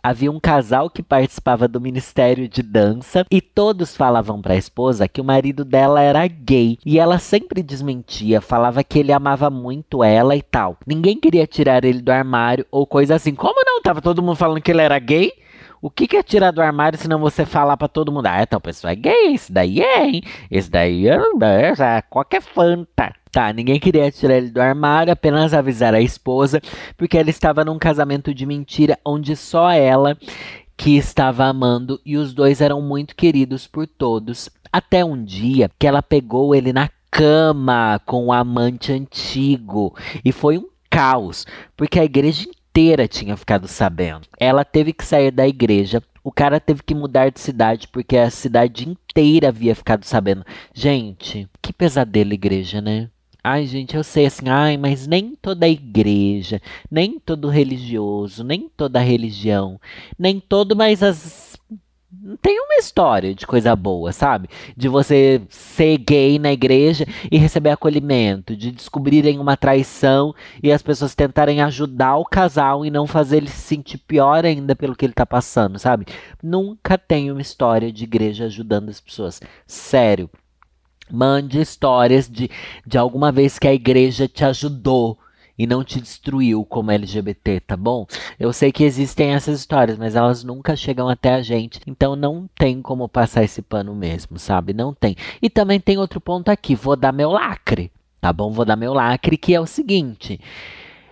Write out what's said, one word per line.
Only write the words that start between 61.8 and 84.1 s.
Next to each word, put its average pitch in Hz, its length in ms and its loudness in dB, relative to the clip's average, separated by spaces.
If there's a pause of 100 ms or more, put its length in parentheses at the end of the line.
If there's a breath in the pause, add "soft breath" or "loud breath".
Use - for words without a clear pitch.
não 190 240 -18
tem 403 220 0
uma 571 160 -2
história 120 580 2
de - 140 -12
coisa 117 300 2
boa, 90 340 -4
sabe? 107 380 -2 (280 loud breath)
De 127 120 -2
você 135 600 4
ser - 500 0
gay 143 420 2
na 147 120 0
igreja 139 540 2 (240 loud breath)
e 156 80 4
receber 151 320 4
acolhimento, 131 880 0
de 117 160 -8
descobrirem 143 640 0
uma 139 180 0
traição 139 760 2 (260 loud breath)
e 147 120 4
as 147 100 2
pessoas 139 320 -4
tentarem 147 480 0
ajudar 135 540 0
o 165 80 0
casal 147 600 0
e 151 60 -4
não 147 160 -2
fazer 147 300 0
ele 143 120 0
se - 120 -14
sentir 147 380 -8
pior 165 460 2
ainda 143 300 -2
pelo 135 220 -6
que 135 100 -2
ele 123 60 -4
tá 123 120 0
passando, 107 540 -2
sabe? 117 260 0 (380 loud breath)
Nunca 190 560 -4
tem 143 320 -2
uma 139 100 -8
história 117 520 -2
de 107 100 -14
igreja 110 440 -4
ajudando 107 420 -6
as 104 120 -16
pessoas. - 400 -12 (240 loud breath)
Sério. 104 640 0 (800)
Mande 135 520 -2
histórias 127 680 2
de, 120 220 -8 (340 loud breath)
de 123 140 -2
alguma 127 320 0
vez 135 260 2
que - 120 2
a 139 60 4
igreja 127 520 2